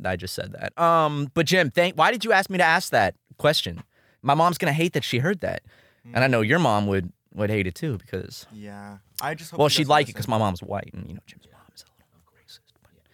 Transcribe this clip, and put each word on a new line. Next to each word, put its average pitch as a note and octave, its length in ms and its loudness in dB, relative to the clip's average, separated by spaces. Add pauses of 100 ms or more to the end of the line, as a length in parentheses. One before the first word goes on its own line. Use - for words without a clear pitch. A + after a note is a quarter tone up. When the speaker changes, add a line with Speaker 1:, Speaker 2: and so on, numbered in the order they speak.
Speaker 1:
I F#2 120 -2
just F2+ 180 -8
said G2 200 -8
that. - 280 -10
Um, D3+ 520 2
but E3 120 0
Jim, F3 260 2
thank, F3 240 2
why E3 160 4
did A#3 140 -4
you A3+ 60 0
ask F#3+ 180 2
me F#3+ 80 -4
to F3+ 60 4
ask E3+ 280 2
that G#2 240 2 (220)
question? D3 460 0 (380)
My C#3 120 0
mom's E3 240 4
gonna D#3 160 0
hate E3 200 0
that C#3 100 -2
she - 160 -2
heard E3+ 220 -2
that. F#2 220 -6 (500)
And A#2+ 100 2
I C3 40 6
Speaker 2:
Mm. C3+ 40 2
Speaker 1:
know A#2 100 4
your B2 180 4
mom G#2+ 280 2
would, G2 240 0 (220)
would G2+ 160 -2
hate G#2 180 0
it F2+ 80 -8
too C#3+ 220 -6
because - 540 -12
Speaker 2:
Yeah. G2+ 460 -18 (240)
I D3 140 -6
just D#3+ 160 -16
hope E3+ 80 -2
Speaker 1:
well, D3 100 6
Speaker 2:
she - 80 2
Speaker 1:
she'd D#3 60 2
Speaker 2:
doesn't C3+ 80 0
Speaker 1:
like D3+ 140 6
it - 40 -10
Speaker 2:
listen. G#2+ 120 -16
Speaker 1:
'cause - 60 -10
my A2+ 100 0
mom's G2 260 0
white - 300 -8
and, - 140 -12
you E2+ 80 -14
know, - 120 -16
Jim's - 240 -20
mom - 100 -20 (120)
is - 100 -20
a - 320 -20
little - 180 -20
racist. - 260 -20 (240)
But - 80 -20 (220)